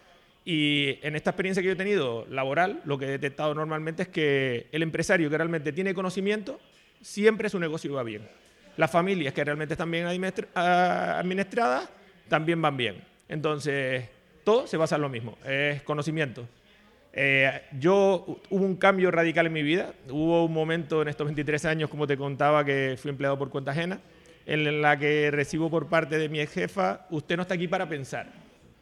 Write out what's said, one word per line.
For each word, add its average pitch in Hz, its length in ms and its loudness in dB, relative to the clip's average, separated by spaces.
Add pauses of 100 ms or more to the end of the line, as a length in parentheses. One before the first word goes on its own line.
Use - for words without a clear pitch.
(440)
Y 147 580 2
en 151 140 -6
esta - 140 -4
experiencia 190 320 0
que 180 60 0
yo 190 40 2
he 180 60 -2
tenido 151 520 0
laboral, 143 540 0
lo 143 140 -2
que 131 80 -6
he 135 40 -2
detectado 143 460 -2
normalmente 156 460 -4
es 175 80 -6
que 135 640 0
el 160 100 0
empresario 165 460 2
que 151 80 0
realmente 160 340 -2
tiene 190 220 -2
conocimiento, 196 680 -4 (400)
siempre 214 480 2
su 202 120 -4
negocio 160 340 -4
va 135 100 -2
bien. 107 240 -10 (480)
Las 156 160 2
familias 170 420 2
que 151 120 0
realmente 151 300 -4
están 165 140 -4
bien 170 180 -2
administra-, 185 460 -4
a-, 180 680 2
administradas, 196 680 -2 (380)
también 160 340 0
van 147 140 2
bien. 110 220 -2 (320)
Entonces, 139 800 -4 (340)
todo 226 240 4
se - 80 -4
basa 160 220 0
en 147 60 0
lo 143 40 -2
mismo, 117 380 -8
es 139 380 -2
conocimiento. 147 600 -4 (760)
Eh, 135 440 4 (160)
yo, 190 480 4
hu-, 160 120 -8 (120)
hubo 190 120 2
un 190 120 0
cambio 190 340 4
radical 165 380 4
en 160 60 -2
mi 156 100 0
vida. 165 280 0 (160)
Hubo 165 380 4
un 165 80 0
momento 160 480 0
en 147 60 0
estos 147 180 -4
veintitrés 151 400 -2
años, 156 240 0
como 147 160 -4
te 139 100 2
contaba, 143 480 4
que 135 380 0
fui 147 80 -8
empleado 139 300 -2
por 139 100 -4
cuenta 139 220 -6
ajena, 170 280 -4 (460)
en 151 380 0
la 147 160 4
que 147 320 2
recibo 147 360 0
por 151 200 -2
parte 160 320 0
de 156 100 -2
mi 151 100 -4
ex 147 140 -4
jefa: 185 560 -4
"Usted 165 260 -4
no 175 60 -2
está 180 140 -4
aquí 175 120 -2
para 180 220 -2
pensar". 135 380 -8 (540)